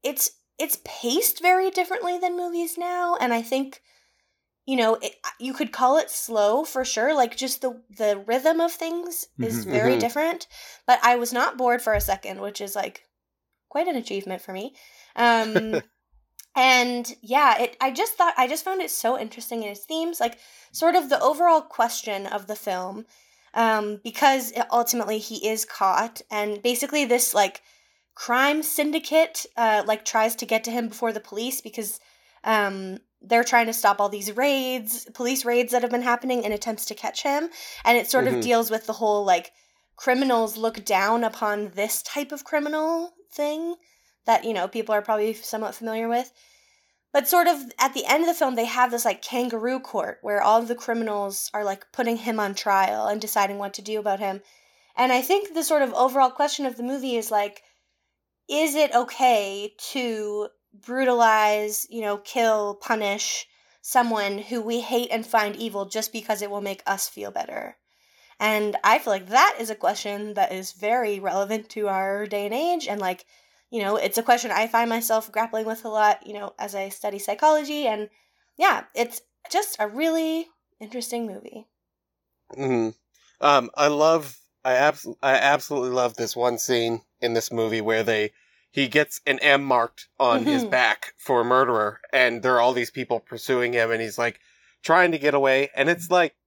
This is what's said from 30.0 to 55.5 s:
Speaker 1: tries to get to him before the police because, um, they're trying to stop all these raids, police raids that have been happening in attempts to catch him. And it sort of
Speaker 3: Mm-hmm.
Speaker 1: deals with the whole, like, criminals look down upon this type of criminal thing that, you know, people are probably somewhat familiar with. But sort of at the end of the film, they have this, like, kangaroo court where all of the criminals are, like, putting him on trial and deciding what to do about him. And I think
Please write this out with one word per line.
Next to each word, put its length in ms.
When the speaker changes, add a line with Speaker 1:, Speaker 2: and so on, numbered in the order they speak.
Speaker 1:
tries 320
to 100
get 180
to 60
him 180
before 240
the 80
police 400
because, 380
um, 540
they're 160
trying 240
to 60
stop 280
all 100
these 260
raids, 800
police 300
raids 280
that 100
have 80
been 120
happening 420
in 80
attempts 320
to 100
catch 280
him. 260
And 120
it 120
sort 180
of 80
Speaker 3:
Mm-hmm. 80
Speaker 1:
deals 280
with 160
the 60
whole, 320
like, 260
criminals 600
look 260
down 400
upon 460
this 320
type 300
of 120
criminal 720
thing 440
that, 180
you 80
know, 160
people 260
are 60
probably 320
somewhat 420
familiar 320
with. 260
But 120
sort 200
of 140
at 160
the 100
end 180
of 60
the 60
film, 220
they 100
have 240
this, 160
like, 160
kangaroo 580
court 400
where 220
all 180
of 80
the 60
criminals 800
are, 100
like, 280
putting 260
him 200
on 160
trial 520
and 160
deciding 340
what 180
to 80
do 160
about 220
him. 220
And 140
I 100
think 320